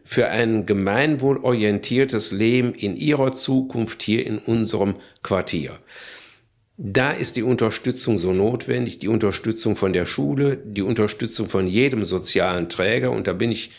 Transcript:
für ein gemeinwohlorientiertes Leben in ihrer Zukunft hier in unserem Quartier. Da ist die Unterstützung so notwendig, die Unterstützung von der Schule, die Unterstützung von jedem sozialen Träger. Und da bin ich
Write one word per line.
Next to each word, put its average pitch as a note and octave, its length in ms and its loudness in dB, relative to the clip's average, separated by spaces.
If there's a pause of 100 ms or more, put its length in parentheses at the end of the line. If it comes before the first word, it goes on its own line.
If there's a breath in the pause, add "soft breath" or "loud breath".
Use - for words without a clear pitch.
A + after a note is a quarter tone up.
für - 260 2
ein A2+ 360 2
gemeinwohlorientiertes A#2+ 1700 2
Leben A#2 420 2
in G2+ 240 -4
ihrer C#3 360 2
Zukunft C3 680 -2
hier G#2+ 240 0
in A2 140 -4
unserem G#2 560 0 (260 loud breath)
Quartier. F2 560 -2 (1000 loud breath)
Da C3 340 0
ist - 240 -4
die A#2 80 -2
Unterstützung A#2 760 0
so F2+ 160 0
notwendig, A#2+ 640 0
die - 100 -6
Unterstützung A2 680 0
von F#2+ 180 0
der F2 140 0
Schule, C#3 500 0
die G#2 240 -6
Unterstützung A2 640 -2
von F#2+ 200 0
jedem A2+ 380 2
sozialen F2+ 640 0
Träger. B2 420 0
Und G#2+ 160 -2
da F#2 60 0
bin A#2 180 0
ich - 280 -6